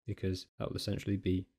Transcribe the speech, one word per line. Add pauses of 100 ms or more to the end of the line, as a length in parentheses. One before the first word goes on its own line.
because (140)
that
will
essentially
be (140)